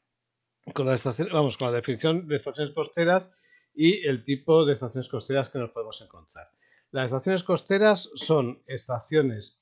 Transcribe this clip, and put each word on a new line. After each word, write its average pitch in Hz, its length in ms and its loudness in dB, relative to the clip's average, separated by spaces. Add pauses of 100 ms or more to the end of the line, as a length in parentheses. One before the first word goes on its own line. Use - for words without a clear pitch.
(760)
con 139 120 -2
la 131 100 2
estación, 135 360 -4
vamos, 147 240 2
con 127 120 -2
la 120 80 0
definición 160 500 -2
de 147 80 -2
estaciones 143 380 -6
costeras 170 600 0 (440)
y 165 300 4
el 131 180 -2
tipo 156 400 4
de 143 80 2
estaciones 123 360 -6
costeras 131 400 -2
que 139 100 -10
nos 117 120 -6
podemos 110 300 -12
encontrar. - 480 -20 (440)
Las 131 140 -2
estaciones 175 360 -2
costeras 196 720 2
son 135 540 0
estaciones 127 920 -2